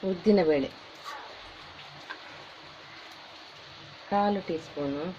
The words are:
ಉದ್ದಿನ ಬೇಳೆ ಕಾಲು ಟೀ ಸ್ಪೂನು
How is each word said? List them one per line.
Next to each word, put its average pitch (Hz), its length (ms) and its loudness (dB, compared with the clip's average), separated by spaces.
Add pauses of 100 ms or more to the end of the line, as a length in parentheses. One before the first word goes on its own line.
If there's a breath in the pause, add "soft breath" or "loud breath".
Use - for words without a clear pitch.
(100)
ಉದ್ದಿನ 202 300 8 (100)
ಬೇಳೆ 139 200 6 (3500)
ಕಾಲು 202 360 6
ಟೀ 160 120 0
ಸ್ಪೂನು 143 460 -2 (140)